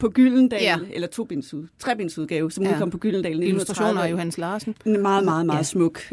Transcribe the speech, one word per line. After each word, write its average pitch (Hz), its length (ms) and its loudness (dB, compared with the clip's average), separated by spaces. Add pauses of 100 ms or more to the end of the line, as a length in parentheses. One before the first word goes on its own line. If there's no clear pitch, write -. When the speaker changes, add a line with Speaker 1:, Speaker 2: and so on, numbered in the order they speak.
Speaker 1:
på 233 80 2
Gyldendal, 254 540 4
Speaker 2:
Ja. 185 140 4 (160)
Speaker 1:
eller 170 160 -4
tobinds-, 160 480 -6 (220)
trebindsudgave, 160 720 -4
som 190 140 -4
Speaker 2:
Ja. 196 100 2
Speaker 1:
udkom 196 160 0
på 175 80 -6
Gyldendal 180 440 -2
i 175 40 0
Speaker 2:
Illustrationer 196 420 0
af 214 60 2
Speaker 1:
nitten - 0 -
hundrede - 0 -
og - 20 0
tredive. 170 140 0
Speaker 2:
Johannes 170 280 -4
Larsen. 202 360 -6 (120)
Speaker 1:
En 208 160 2
meget, 196 220 4
meget, 165 220 2
meget 151 120 2
Speaker 2:
Ja. 160 40 0
Speaker 1:
smuk, 165 380 0 (120)